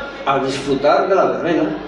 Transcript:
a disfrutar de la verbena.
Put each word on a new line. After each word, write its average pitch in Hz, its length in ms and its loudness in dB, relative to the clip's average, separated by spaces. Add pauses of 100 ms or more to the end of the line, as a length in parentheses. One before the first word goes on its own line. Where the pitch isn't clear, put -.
(260)
a 120 140 0
disfrutar 143 680 0
de 190 60 2
la 175 100 4
verbena. 156 380 0 (240)